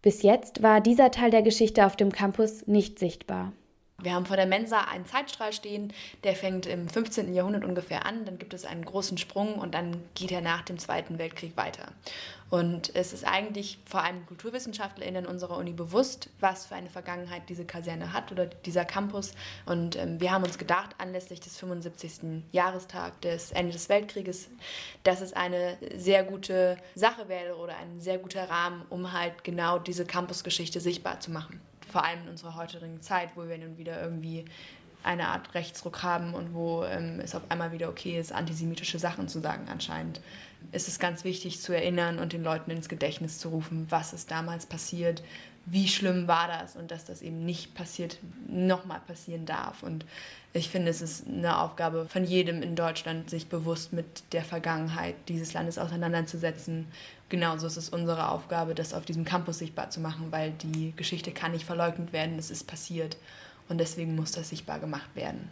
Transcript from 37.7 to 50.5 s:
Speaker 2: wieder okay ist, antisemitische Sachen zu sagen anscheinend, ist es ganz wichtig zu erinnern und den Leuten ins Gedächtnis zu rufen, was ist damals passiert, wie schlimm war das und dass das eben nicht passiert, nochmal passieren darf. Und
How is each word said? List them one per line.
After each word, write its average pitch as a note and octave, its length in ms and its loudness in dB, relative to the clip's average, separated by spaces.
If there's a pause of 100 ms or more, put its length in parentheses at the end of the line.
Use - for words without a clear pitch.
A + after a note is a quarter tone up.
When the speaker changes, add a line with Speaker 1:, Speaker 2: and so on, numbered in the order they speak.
Speaker 2:
wieder E3 180 -4
okay E3+ 300 -4
ist, D#3+ 140 -4
antisemitische E3 640 -2
Sachen E3+ 300 -2
zu E3 100 -6
sagen D3+ 320 -4
anscheinend, - 500 -6 (520)
ist - 160 -2
es - 100 -2
ganz F3 260 0
wichtig F#3 360 -4
zu - 120 -2
erinnern E3+ 460 2
und E3+ 140 -2
den E3+ 100 -4
Leuten D#3+ 280 0
ins E3 180 -4
Gedächtnis D#3+ 500 -2
zu E3 100 -6
rufen, D#3+ 420 -2
was D#3 220 0
ist - 180 -6
damals E3+ 360 -4
passiert, E3+ 560 -2 (440)
wie F#3 220 4
schlimm F3+ 400 2
war E3+ 200 6
das E3+ 280 -6
und E3+ 140 -10
dass E3 140 -8
das E3 180 -12
eben E3 220 -6
nicht E3+ 300 -4
passiert, E3+ 440 -6 (300)
nochmal F#3 580 2
passieren E3 400 -8
darf. - 360 -4
Und D#3+ 220 -6 (480)